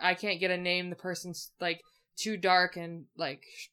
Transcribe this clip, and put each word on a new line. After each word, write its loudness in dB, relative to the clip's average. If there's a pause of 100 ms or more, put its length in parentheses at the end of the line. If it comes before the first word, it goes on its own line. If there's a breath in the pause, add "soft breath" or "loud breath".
"I 4
can't -2
get 2
a 2
name. 0
The -6
person's, -8
like, -2 (340)
too -4
dark," 4
and, -8 (120)
like, -6 (140)
sh-, -14